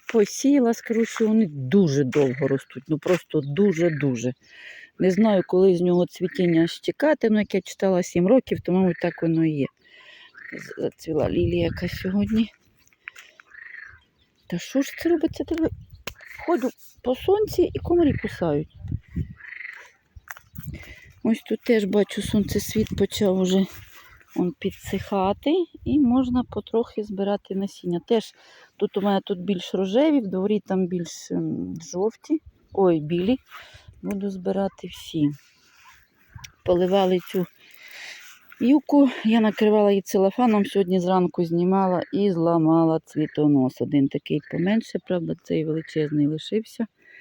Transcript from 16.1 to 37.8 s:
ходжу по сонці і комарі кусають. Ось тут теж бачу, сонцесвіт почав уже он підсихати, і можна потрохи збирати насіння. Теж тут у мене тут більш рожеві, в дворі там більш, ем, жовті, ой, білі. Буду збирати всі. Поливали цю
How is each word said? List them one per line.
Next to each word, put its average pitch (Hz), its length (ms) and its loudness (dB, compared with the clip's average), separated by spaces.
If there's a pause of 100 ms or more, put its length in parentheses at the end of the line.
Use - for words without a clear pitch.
ходжу 262 240 -2 (320)
по 254 140 -2
сонці 415 460 0 (120)
і - 60 -6
комарі 339 340 2
кусають. 160 640 -4 (2500)
Ось 220 260 0
тут 220 120 -4
теж 220 240 2
бачу, 202 360 0
сонцесвіт 214 680 -2 (100)
почав 196 420 0
уже 185 260 2 (680)
он 180 240 0
підсихати, 196 920 -4 (340)
і 262 140 0
можна 247 440 2
потрохи 220 600 -6
збирати 196 520 -4
насіння. 180 520 -6
Теж 226 260 0 (440)
тут 208 200 -2
у 190 40 -2
мене 196 240 0
тут 190 140 -4
більш 180 340 -4
рожеві, 240 460 2
в 202 80 -4
дворі 190 320 -2
там 185 280 -2
більш, 175 440 -8
ем, 156 420 -4 (180)
жовті, 220 500 -4 (320)
ой, 175 260 2
білі. 175 380 -2 (640)
Буду 196 280 -4
збирати 190 580 -6
всі. 151 420 -2 (1400)
Поливали 185 540 2 (120)
цю 180 140 -2 (1120)